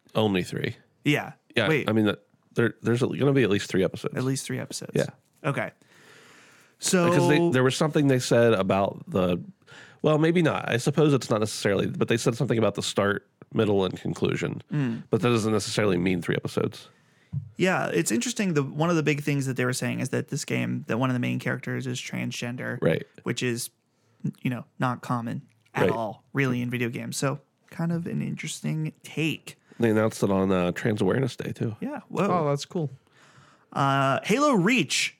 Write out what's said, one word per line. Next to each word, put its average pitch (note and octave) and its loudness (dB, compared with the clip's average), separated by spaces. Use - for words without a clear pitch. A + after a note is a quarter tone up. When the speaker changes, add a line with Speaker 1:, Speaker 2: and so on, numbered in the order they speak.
Speaker 1:
only G2+ 2
three. - -6
Speaker 2:
Yeah. C3 0
Speaker 1:
Yeah, G#2+ 2
Speaker 2:
Wait. D#3 0
Speaker 1:
I A2 4
mean, A2 4
that G2 0
there, A#2 2
there's A#2 0
gonna A2 2
be C3+ 4
at F#2+ 4
least G2+ 0
three F#2 2
episodes. - -4
Speaker 2:
At B2 -2
least C3+ -4
three B2+ -6
episodes. - -12
Speaker 1:
Yeah. C#3 0
Speaker 2:
Okay. C#3 -4
So F3 2
Speaker 1:
Because F3 4
they, E3+ 4
there B2+ 4
was C3 2
something D3+ 2
they C3 4
said A#2 4
about G2 0
the, F2+ 0
well, D3+ 4
maybe E3 4
not. G#2+ 0
I A2+ 2
suppose D3+ 2
it's - 0
not A2+ 2
necessarily, G2+ 0
but - -2
they A2+ 2
said A#2 0
something A#2 0
about G#2+ 2
the G2+ -4
start, G2+ -2
middle, G#2 2
and - -2
conclusion. - -2
Speaker 2:
Mm. B2 -2
Speaker 1:
But A2 0
that B2 4
doesn't A2 2
necessarily G#2 2
mean F2+ 2
three - -2
episodes. - -4
Speaker 2:
Yeah, E3+ 2
it's - 0
interesting. A3+ -2
The, D3 4
one D3+ 0
of F3 2
the D#3+ 2
big C#3+ 0
things C#3+ 0
that B2+ -2
they B2 0
were B2+ 0
saying A#2+ -4
is C3 -4
that B2 -4
this - -6
game, B2 -4
that A2 -2
one C3 0
of B2+ 0
the B2 -2
main B2 -2
characters B2+ -6
is B2+ -6
transgender, B2 -8
Speaker 1:
Right. - 0
Speaker 2:
which A#2+ -6
is, A#2+ -4
you C3 -2
know, A#2 -6
not B2+ -2
common A#2 -4
at - 0
Speaker 1:
Right. F#2+ 4
Speaker 2:
all, G#2+ -4
really, B2+ 0
in B2 -4
video A#2+ -2
games. A#2+ -8
So C#3+ -2
kind E3+ -4
of E3+ -4
an - -4
interesting D#3 -6
take. - -6
Speaker 1:
They A#2 4
announced A2 2
it G2 2
on, F#2+ 2
uh, F2+ 2
Trans G#2+ -2
Awareness A#2 0
Day, - -8
too. A2+ -4
Speaker 2:
Yeah. C#4 -8
Whoa. F3+ -2
Speaker 3:
Oh, F3 0
that's C#3+ -2
cool. D#3+ -4
Speaker 2:
Uh, C#3 2
Halo C#4 2
Reach G3+ 2